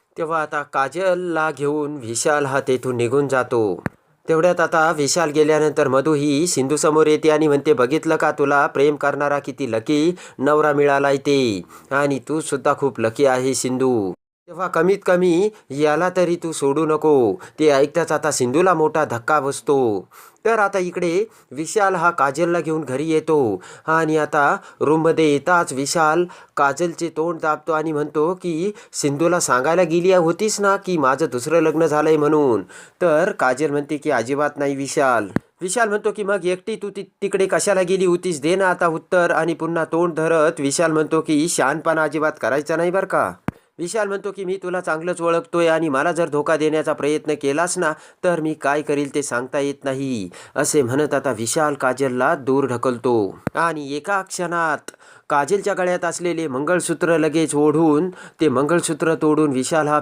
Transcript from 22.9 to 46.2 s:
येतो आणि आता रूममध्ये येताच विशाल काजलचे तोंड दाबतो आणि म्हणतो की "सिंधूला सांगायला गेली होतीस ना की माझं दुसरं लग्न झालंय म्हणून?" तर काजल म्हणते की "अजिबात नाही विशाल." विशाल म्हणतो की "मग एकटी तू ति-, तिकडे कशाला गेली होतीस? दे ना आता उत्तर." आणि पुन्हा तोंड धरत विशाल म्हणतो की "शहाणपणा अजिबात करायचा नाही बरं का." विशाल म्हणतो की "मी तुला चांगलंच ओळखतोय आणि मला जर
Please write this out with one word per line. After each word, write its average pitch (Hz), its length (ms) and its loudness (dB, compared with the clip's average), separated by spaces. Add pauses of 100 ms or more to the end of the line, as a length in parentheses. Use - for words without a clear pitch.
येतो 156 300 2 (480)
आणि 160 300 2
आता 151 280 2 (360)
रूममध्ये 160 440 2
येताच 151 480 2
विशाल 156 520 0 (320)
काजलचे 160 600 -2
तोंड 165 240 -2
दाबतो 156 320 -2
आणि 156 200 -2
म्हणतो 151 420 -2
की 180 380 -4 (200)
"सिंधूला 165 480 0
सांगायला 147 440 2
गेली 175 280 2
होतीस 180 480 0
ना 196 160 2
की 185 220 -4
माझं 139 340 2
दुसरं 151 280 0
लग्न 160 260 2
झालंय 151 300 2
म्हणून?" 147 460 2 (400)
तर 175 300 2
काजल 139 380 0
म्हणते 147 260 -4
की 147 140 -4
"अजिबात 139 480 -2
नाही 143 180 -2
विशाल." 127 520 0 (320)
विशाल 214 280 -2
म्हणतो 208 240 -4
की 208 100 -8
"मग 190 240 -2
एकटी 185 300 -4
तू 196 140 -10
ति-, 196 140 -12 (180)
तिकडे 190 240 0
कशाला 190 360 0
गेली 185 240 0
होतीस? 175 340 0
दे 160 160 0
ना 190 120 2
आता 180 200 0
उत्तर." 170 420 0
आणि 165 240 0
पुन्हा 160 300 -2
तोंड 165 300 0
धरत 160 460 2
विशाल 156 320 0
म्हणतो 156 280 0
की 156 280 0
"शहाणपणा 156 540 0
अजिबात 151 380 -2
करायचा 143 360 -2
नाही 170 140 0
बरं 190 160 -2
का." 147 240 0 (480)
विशाल 202 300 -4
म्हणतो 196 240 -6
की 196 120 -10
"मी 185 180 -4
तुला 180 180 -6
चांगलंच 165 400 -4
ओळखतोय 170 480 0
आणि 160 200 2
मला 147 240 0
जर 165 160 -2